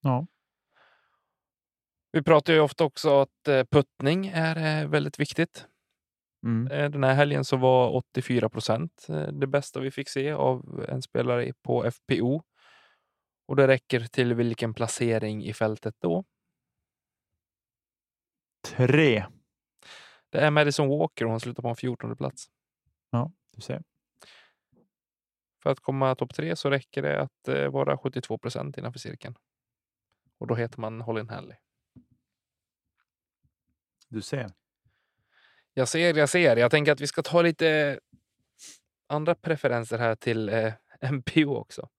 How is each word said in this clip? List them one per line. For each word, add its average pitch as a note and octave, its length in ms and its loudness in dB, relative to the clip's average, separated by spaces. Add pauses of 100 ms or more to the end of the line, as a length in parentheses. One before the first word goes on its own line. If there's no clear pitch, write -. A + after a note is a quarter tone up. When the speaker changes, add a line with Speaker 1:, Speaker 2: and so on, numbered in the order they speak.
Speaker 1:
Ja. C#3 260 0 (1900)
Speaker 2:
Vi D#3 100 0
pratar D#3+ 300 6
ju D#3 80 6
ofta D3+ 240 2
också C#3+ 360 2
att, - 280 -2
eh, C3 160 4
puttning D3+ 640 2
är, D#3+ 560 -2
eh, D3 60 -6
väldigt D3 320 -2
viktigt. - 480 -4 (720)
Speaker 1:
Mm. A#2 300 -2
Speaker 2:
Eh, D3 180 -2
den C#3+ 140 -2
här C3 100 4
helgen C#3+ 300 2
så C3+ 120 0
var B2+ 340 4
åttiofyra B2 580 -2
procent, A2+ 600 -4
eh, D#3 180 -4
det C#3 200 -4
bästa C#3 340 -4
vi C3+ 100 -6
fick C3+ 180 -10
se C#3 240 -4
av C3+ 560 -2
en C3 140 -8
spelare A#2+ 440 -2
i, B2+ 60 -8
på B2 320 -4
F A#2+ 100 -2 (120)
P G#2 160 0
O. C3+ 200 0 (1040)
Och C#3 100 -4
det C3+ 120 6
räcker C3 320 2
till A#2+ 340 0
vilken A#2 400 -2
placering A2 680 -2
i G#2+ 80 -8
fältet G#2+ 460 -4
då? - 260 0 (2500)
Speaker 1:
Tre. B2+ 640 2 (1000)
Speaker 2:
Det - 120 -4
är D3+ 100 4
Madison D3 380 4
Walker D3+ 360 -2
och A2+ 60 -2
hon A2+ 100 -2
slutar A#2+ 220 -10
på A#2+ 60 -4
en A#2+ 80 -6
fjortonde A#2+ 400 -8
plats. - 340 -8 (600)
Speaker 1:
Ja, B2+ 220 -2 (180)
du A2 100 -20
ser. - 220 -10 (1800)
Speaker 2:
För - 80 0
att C3+ 100 0
komma C3+ 340 0
topp C3 200 -6
tre E3 220 -4
så C#3 140 -2
räcker C#3 320 -4
det D2 180 -2
att, - 280 -8
eh, C#3 220 0
vara C#3 280 -2
sjuttiotvå B2+ 400 -8
procent C3+ 400 -10
innanför B2 200 -12
cirkeln. - 360 -14 (1040)
Och - 80 -10
då A#2+ 80 -2
heter A#2 260 -6
man A2+ 200 -10
Holly A2+ 280 -6
Hanley. - 280 -14 (2500)
Speaker 1:
Du A2 140 -10
ser. A#2 300 -8 (1200)
Speaker 2:
Jag B2+ 140 0
ser, E3 260 2
jag D3 140 4
ser. D#3+ 280 4
Jag A#2+ 140 6
tänker D3+ 220 4
att C#3 80 0
vi C#3+ 60 -6
ska D3 160 -4
ta E3+ 200 2
lite D#3 580 2 (1080)
andra D3+ 280 0
preferenser A#2+ 640 -2
här A2+ 160 2
till, A2 340 -2
eh, A2 260 0 (120)
<laughs> - 140 -20
M C3 220 -4
P - 220 2
O C#3+ 120 -4
också. - 320 -12 (100)